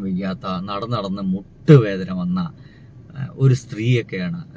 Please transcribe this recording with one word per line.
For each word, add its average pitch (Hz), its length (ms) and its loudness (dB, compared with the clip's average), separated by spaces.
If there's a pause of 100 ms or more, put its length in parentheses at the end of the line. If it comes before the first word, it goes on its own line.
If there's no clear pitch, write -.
വയ്യാത്ത, 92 420 -6 (220)
നടന്ന് 101 280 -6
നടന്ന് 98 260 -6 (120)
മുട്ടുവേദന 101 760 4 (100)
വന്ന, 90 200 -2 (760)
ഏഹ്, 131 140 -10 (120)
ഒരു 131 200 6
സ്ത്രീയൊക്കെയാണ്, 101 800 -2 (160)